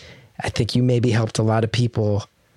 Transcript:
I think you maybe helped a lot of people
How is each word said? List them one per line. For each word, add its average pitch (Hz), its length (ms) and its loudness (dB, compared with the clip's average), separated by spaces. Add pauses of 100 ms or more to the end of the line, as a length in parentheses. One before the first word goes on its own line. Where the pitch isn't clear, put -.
(400)
I - 100 -6
think - 260 -2
you 123 80 2
maybe 123 260 2
helped 110 280 0
a 113 40 2
lot 110 220 2
of 110 80 -4
people 107 560 -2 (280)